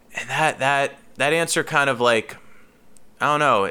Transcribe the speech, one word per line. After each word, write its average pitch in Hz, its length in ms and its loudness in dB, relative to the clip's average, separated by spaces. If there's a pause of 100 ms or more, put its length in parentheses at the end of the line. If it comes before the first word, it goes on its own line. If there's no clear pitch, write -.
(160)
And - 140 -10
that, 151 300 0
that, 139 380 0 (200)
that 143 160 0
answer 165 320 -2
kind 143 240 0
of, 120 100 -2
like, 117 380 0 (800)
I 120 60 -2
don't 147 160 0
know, 110 300 2